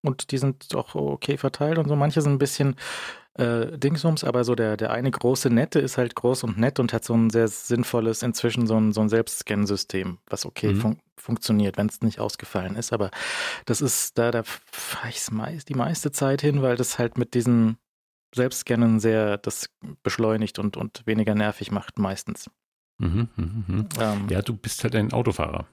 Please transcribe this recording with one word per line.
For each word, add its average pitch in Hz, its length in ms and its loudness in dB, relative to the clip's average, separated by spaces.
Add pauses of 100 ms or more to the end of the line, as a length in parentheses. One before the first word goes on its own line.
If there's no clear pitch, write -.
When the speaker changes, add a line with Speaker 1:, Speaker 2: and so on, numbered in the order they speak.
Speaker 1:
und 139 280 -2
die 139 80 0
sind 135 360 -2
auch - 200 -4
okay 143 420 -2
verteilt 147 420 0
und 147 100 0
so. 147 80 2
Manche 147 260 2
sind 143 100 4
ein 139 60 2
bisschen, 135 380 2 (580)
äh, 117 420 0
Dingsums, 147 460 2
aber 123 220 2
so 120 100 4
der, 110 220 2
der 110 160 -2
eine 123 180 0
große 127 400 2
Nette 131 300 4
ist 135 180 -2
halt 120 160 0
groß 127 300 0
und 104 140 -2
nett 120 200 2
und 120 140 2
hat 113 120 -2
so 117 100 0
ein 113 160 6
sehr 113 180 4
sinnvolles, 117 720 0
inzwischen 117 460 0
so 110 100 4
ein, 107 140 4
so 107 80 0
ein 107 80 4
Selbstscan-System, 101 1160 0
was - 200 -6
okay 104 280 -2
Speaker 2:
Mhm. 101 60 0
Speaker 1:
fun-, 113 200 0 (160)
funktioniert, 104 600 0
wenn's 107 260 -2
nicht 110 180 -2
ausgefallen 101 560 -6
ist. - 160 -6
Aber 101 180 0 (560)
das 117 140 0
ist, - 380 -2
da, 120 120 4
da 117 140 0
fahre - 640 -10
ich's - 240 -8
meist, 139 360 -6
die 139 60 -6
meiste 139 380 -2
Zeit 139 300 2
hin, 143 200 2
weil 123 140 2
das 123 240 -2
halt 120 180 0
mit 120 160 -2
diesem 117 440 4 (560)
Selbstscannen 120 680 2
sehr 107 380 4
das - 320 -6 (320)
beschleunigt 110 560 0
und, 104 180 -4
und - 300 -8
weniger 110 280 2
nervig 104 360 -2
macht - 280 -6
meistens. - 520 -4 (480)
Speaker 2:
Mhm, 101 380 0
mhm, 98 300 -4
mhm. 101 220 -2 (120)
Speaker 1:
Ähm, 104 280 -2
Speaker 2:
Ja, 98 140 0
du 117 140 -4
bist - 280 -8
halt 117 120 -2
ein 110 160 0
Autofahrer. 98 600 -2